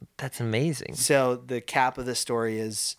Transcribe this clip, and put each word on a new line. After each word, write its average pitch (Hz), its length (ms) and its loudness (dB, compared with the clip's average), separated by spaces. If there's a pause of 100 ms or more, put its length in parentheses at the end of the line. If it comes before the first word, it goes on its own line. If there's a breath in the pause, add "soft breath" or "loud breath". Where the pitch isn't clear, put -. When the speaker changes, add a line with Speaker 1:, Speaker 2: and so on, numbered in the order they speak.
(180)
Speaker 1:
That's - 220 -8
amazing. 123 560 0
Speaker 2:
so 131 400 4
the 123 260 -6
cap 127 360 2
of 127 80 -6
the 123 100 -2
story 113 440 0
is, 110 400 -4